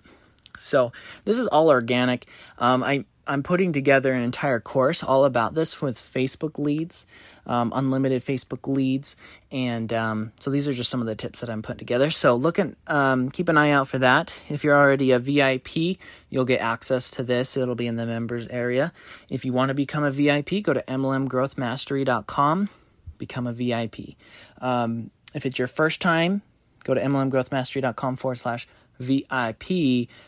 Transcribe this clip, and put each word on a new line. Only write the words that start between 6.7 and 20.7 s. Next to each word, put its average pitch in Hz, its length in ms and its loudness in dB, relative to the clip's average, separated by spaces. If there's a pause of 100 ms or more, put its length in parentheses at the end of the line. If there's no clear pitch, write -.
um, 120 280 0
unlimited 131 500 0
Facebook 131 420 -6
leads. 135 480 -2 (380)
And, 117 400 -4
um, 110 480 -2
so 139 100 -6
these 143 160 0
are 143 60 0
just 120 180 -4
some 127 100 -4
of 117 60 -4
the 110 80 -4
tips - 240 -10
that 120 100 -8
I'm 110 140 -6
putting - 160 -10
together. 123 320 2
So 139 240 4
look 139 240 2
at, 175 160 -2 (140)
um, 135 420 2
keep 175 180 -2
an 160 80 4
eye 147 140 6
out 139 160 4
for 135 140 -4
that. 131 340 4 (140)
If 147 160 -4
you're 147 120 6
already 139 360 6
a 123 80 4
V 143 200 2
I 135 220 2
P, 170 360 -4 (320)
you'll 131 140 0
get 123 160 2
access 117 520 -4
to - 100 -6
this. 123 340 -2
It'll 123 200 -2
be 120 100 -4
in 117 80 -4
the 117 120 -4
members 117 420 -6
area. 123 440 -2 (360)
If 131 160 -6
you 131 80 -2
wanna 131 220 0
become 143 280 -2
a 147 80 0
V 143 180 2
I 147 140 2
P, 185 180 -4
go 175 120 0